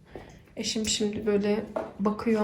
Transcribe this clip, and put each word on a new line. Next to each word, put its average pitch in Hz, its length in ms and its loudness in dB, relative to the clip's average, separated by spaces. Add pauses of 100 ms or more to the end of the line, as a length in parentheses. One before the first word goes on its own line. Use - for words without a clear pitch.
(560)
Eşim 220 300 -2
şimdi 208 400 0
böyle 208 380 2 (360)
bakıyor 208 440 2